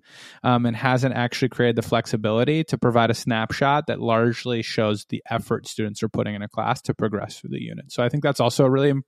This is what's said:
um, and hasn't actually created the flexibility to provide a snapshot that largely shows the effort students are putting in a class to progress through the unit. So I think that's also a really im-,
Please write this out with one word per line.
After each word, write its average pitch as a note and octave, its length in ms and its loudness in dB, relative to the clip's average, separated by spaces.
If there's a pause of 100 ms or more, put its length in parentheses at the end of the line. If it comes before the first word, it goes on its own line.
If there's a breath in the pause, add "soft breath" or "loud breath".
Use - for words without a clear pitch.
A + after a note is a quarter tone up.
(440 loud breath)
um, B2 220 4
and A#2 100 -2
hasn't B2+ 400 0
actually A#2+ 340 -2
created A#2+ 260 2
the A2+ 60 0
flexibility A#2 800 0
to - 140 -4
provide A#2 320 4
a A2+ 60 0
snapshot C3+ 720 0
that - 120 -2
largely A#2 600 0
shows G#2+ 480 -2
the A2+ 200 -8
effort A2+ 380 -4
students G#2 360 -6
are A2 40 0
putting G#2+ 280 -4
in G2+ 60 -10
a G#2 60 -8
class A2+ 340 -4
to - 120 -2
progress G2+ 460 -4
through - 100 -14
the - 120 -8
unit. - 300 -12
So A#2+ 120 -2
I A#2+ 60 0
think D3 140 -2
that's C#3+ 160 0
also A#2+ 240 4
a C3+ 60 6
really C3+ 200 4
im-, C#3 180 0